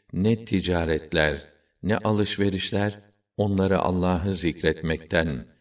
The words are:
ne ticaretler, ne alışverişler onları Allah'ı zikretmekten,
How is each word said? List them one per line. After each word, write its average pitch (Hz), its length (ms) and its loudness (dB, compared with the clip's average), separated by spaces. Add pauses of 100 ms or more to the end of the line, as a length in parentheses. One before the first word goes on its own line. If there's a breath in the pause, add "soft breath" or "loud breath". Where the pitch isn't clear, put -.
(120)
ne 110 320 0
ticaretler, 80 1040 0 (340)
ne 104 160 0
alışverişler 101 1000 0 (380)
onları 95 420 2
Allah'ı 90 560 0
zikretmekten, 80 1120 -2 (140 soft breath)